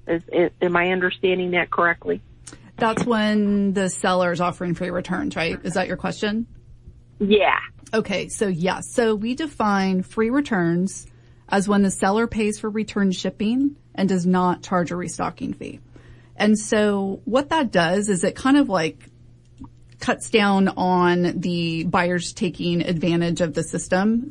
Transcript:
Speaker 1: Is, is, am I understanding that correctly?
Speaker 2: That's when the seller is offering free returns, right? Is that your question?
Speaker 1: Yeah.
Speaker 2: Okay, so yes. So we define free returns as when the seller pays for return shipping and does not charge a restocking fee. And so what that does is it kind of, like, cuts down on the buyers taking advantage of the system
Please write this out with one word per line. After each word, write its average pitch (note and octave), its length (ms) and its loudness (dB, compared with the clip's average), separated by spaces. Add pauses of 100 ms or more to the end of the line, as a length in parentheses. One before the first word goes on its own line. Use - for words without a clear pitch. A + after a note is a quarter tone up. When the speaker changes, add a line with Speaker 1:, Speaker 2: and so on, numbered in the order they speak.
Speaker 1:
Is, E3+ 140 -2 (100)
is, E3+ 200 2 (100)
am F3 160 2
I F3 140 2
understanding F3+ 600 0
that F3 200 0
correctly? F3 500 0 (560)
Speaker 2:
That's A3 260 0
when G#3 720 2
the F#3+ 160 0
seller F3+ 420 2
is E3+ 80 -2
offering F3+ 360 -2
free F3+ 160 -6
returns, F3+ 440 -4
right? E3+ 300 -4
Is F3+ 80 -6
that - 140 -2
your F3 100 -6
question? G#3 500 -4 (720)
Speaker 1:
Yeah. G3 400 4 (340)
Speaker 2:
Okay, F#3 360 -2
so G#3 180 -2
yes. F3+ 460 -4
So A3+ 220 2
we A3 200 -4
define G3 680 0
free A3+ 260 -2
returns F#3+ 800 0 (420)
as G3 180 2
when G3+ 140 4
the G3 100 4
seller G#3 360 0
pays G#3+ 320 -2
for A3 100 -6
return G#3 420 0
shipping A3+ 640 -2 (200)
and G3 120 0
does F3+ 180 2
not F3+ 380 2
charge F3 280 -2
a E3+ 40 -6
restocking E3+ 580 -6
fee. - 280 -14 (560)
And G#3+ 200 4
so G3+ 680 0
what C4+ 240 0
that D#4 220 0
does F3+ 360 2
is F#3+ 160 0
it F#3 120 0
kind C4 200 2
of, - 140 4
like, D#3+ 400 -2 (920)
cuts - 300 -4
down G3+ 400 4
on F3 720 2
the E3 420 -2
buyers F3 480 0
taking F3 500 -2
advantage E3+ 600 0
of E3 120 -2
the E3 100 -2
system G#3+ 680 0